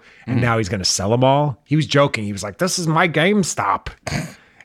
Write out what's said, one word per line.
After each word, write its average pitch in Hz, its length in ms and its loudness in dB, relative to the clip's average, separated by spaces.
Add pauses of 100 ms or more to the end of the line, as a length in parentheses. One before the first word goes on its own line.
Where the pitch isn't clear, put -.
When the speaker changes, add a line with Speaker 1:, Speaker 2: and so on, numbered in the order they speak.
(280)
Speaker 1:
and 127 100 0
Speaker 2:
Mm. 117 40 0
Speaker 1:
now 117 180 2
he's 101 100 -2
gonna 92 160 -4
sell 98 280 0
'em 123 100 2
all. 139 400 2
He 143 120 -2
was 156 120 2
joking. 139 380 2
He 104 60 -4
was 98 120 -8
like, 101 160 -10
"This 180 180 0
is 175 100 -4
my 165 200 2
GameStop." 156 800 0 (760)